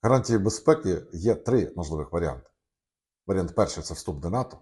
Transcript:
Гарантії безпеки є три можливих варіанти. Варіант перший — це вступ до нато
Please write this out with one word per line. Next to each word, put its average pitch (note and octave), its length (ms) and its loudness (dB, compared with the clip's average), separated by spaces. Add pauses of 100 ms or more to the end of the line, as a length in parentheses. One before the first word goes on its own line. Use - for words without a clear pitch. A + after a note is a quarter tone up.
Гарантії A#2 380 4
безпеки G#2+ 640 2 (100)
є F#2 220 2
три A#2+ 400 0
можливих D#2 360 -6
варіанти. D#2 380 -4 (800)
Варіант F#2 280 -2
перший — G2 280 0
це - 100 -10
вступ D#2+ 260 -8
до E2 100 -6
нато B2 320 -4